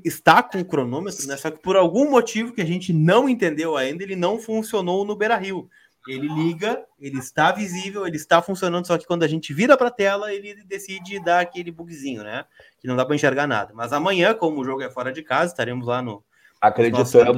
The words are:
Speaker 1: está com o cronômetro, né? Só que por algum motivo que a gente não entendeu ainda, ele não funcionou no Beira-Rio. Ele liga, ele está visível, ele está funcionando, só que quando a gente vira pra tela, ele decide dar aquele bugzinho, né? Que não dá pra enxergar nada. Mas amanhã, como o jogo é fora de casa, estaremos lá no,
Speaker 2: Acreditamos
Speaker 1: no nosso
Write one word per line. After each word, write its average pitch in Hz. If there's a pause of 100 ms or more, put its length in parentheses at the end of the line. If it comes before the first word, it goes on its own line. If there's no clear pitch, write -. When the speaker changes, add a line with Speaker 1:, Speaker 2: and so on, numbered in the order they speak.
Speaker 1:
está 170
com 196
o 175
cronômetro, 143
né? 139
Só 156
que 156
por 190
algum 196
motivo 233
que 208
a 170
gente 175
não 180
entendeu 160
ainda, 143
ele 196
não 185
funcionou 208
no 208
Beira-Rio. 196 (400)
Ele 135
liga, 165 (120)
ele 139
está 156
visível, 196
ele 170
está 170
funcionando, 180
só 170
que 170
quando 175
a 156
gente 156
vira 247
pra 247
tela, 202
ele 202
decide 190
dar 175
aquele 175
bugzinho, 143
né? 113 (340)
Que -
não 127
dá 127
pra 147
enxergar 143
nada. 104
Mas 117
amanhã, 180
como 160
o -
jogo 131
é 123
fora 127
de 131
casa, 165
estaremos 123
lá 123
no, 110 (380)
Speaker 2:
Acreditamos 117
Speaker 1:
no 123
nosso 123